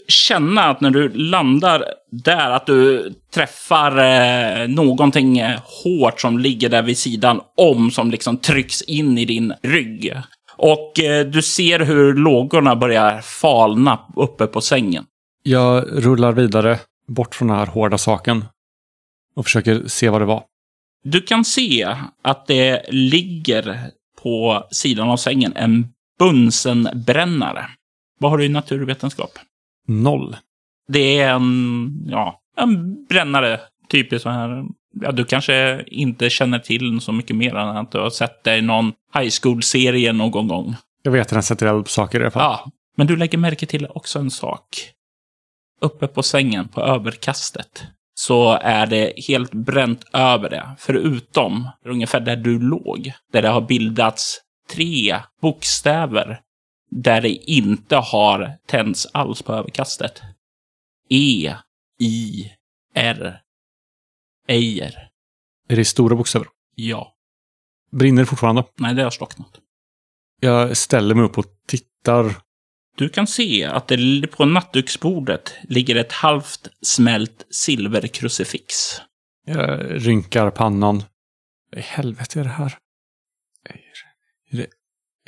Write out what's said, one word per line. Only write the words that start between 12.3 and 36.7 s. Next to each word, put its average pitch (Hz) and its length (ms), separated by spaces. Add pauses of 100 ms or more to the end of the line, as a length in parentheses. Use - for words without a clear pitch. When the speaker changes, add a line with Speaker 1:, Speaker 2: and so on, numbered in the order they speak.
Speaker 1:
börjar 110 460
falna 117 800 (160)
uppe 117 320
på 113 140
sängen. 104 440 (380)
Speaker 2:
Jag 127 400 (220)
rullar 120 260
vidare 113 480 (280)
bort 120 280
från 120 120
den 104 100
här 104 100
hårda 104 300
saken 110 480 (920)
och 123 100
försöker - 420
se 117 220
vad 107 120
det 104 40
var. 110 180 (600)
Speaker 1:
Du 160 180
kan 226 240
se 120 500 (280)
att - 240
det 131 420
ligger 135 920 (440)
på 113 480
sidan 117 380
av 123 80
sängen 127 380
en 117 320 (320)
Bunsenbrännare. 123 1500 (520)
Vad 147 120
har 156 60
du 147 80
i 143 40
naturvetenskap? 139 800 (560)
Speaker 2:
Noll. 120 480 (520)
Speaker 1:
Det 139 320
är 135 140
en, 123 560 (200)
ja, 107 300 (180)
en 214 480
brännare, 143 540 (300)
typiskt 127 340
så 117 60
här. 123 340 (380)
Ja, 139 100
du 123 140
kanske 131 600
inte 120 420
känner 123 300
till 117 420